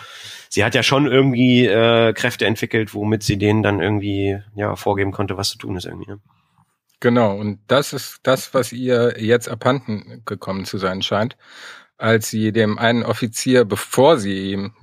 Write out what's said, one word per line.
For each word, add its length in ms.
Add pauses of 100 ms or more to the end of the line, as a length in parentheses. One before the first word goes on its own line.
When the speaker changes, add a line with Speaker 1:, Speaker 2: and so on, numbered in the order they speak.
(500)
Speaker 1:
sie 160
hat 100
ja 80
schon 240
irgendwie, 580
äh, 480
Kräfte 320
entwickelt, 480
womit 300
sie 140
denen 260
dann 160
irgendwie, 600 (160)
ja, 200
vorgeben 360
konnte, 260
was 120
zu 80
tun 200
ist 80
irgendwie, 260
ne? 80 (800)
Speaker 2:
Genau, 380
und 300
das 260
ist 300
das, 320
was 180
ihr 480
jetzt 280
abhanden 760
gekommen 400
zu 140
sein 240
scheint, 340 (600)
als 320
sie 220
dem 280
einen 240
Offizier, 640
bevor 520
sie 340
ihm 320